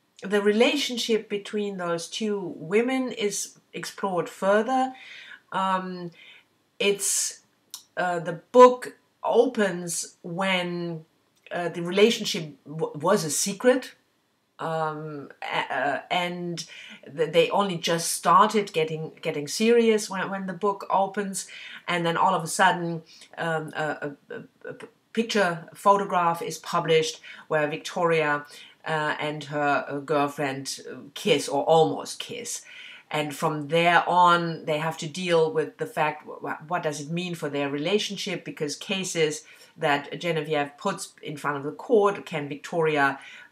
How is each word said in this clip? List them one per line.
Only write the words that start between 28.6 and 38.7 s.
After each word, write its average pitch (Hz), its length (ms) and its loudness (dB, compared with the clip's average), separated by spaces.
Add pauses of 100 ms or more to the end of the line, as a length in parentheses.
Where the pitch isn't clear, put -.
uh, 151 320 -2
and 151 260 -6
her, 143 440 0
uh, 143 100 -6
girlfriend, 139 840 -2 (100)
uh, 127 60 -12 (180)
kiss 147 340 0
or 143 160 -2
almost 156 540 2
kiss. - 440 -10 (480)
And 151 240 -4
from 151 340 -4
there 165 400 4
on, 175 580 4
they 156 120 0
have 160 200 -4
to 165 100 -6
deal 165 440 2
with 156 260 -2
the 156 80 -6
fact, 156 400 -2
wh-, - 200 -12
wh-, 147 240 -8
what 170 120 -2
does 151 180 -4
it 143 100 -10
mean 175 240 -4
for 160 140 -6
their 143 200 -2
relationship? 180 760 -2
Because 143 320 -6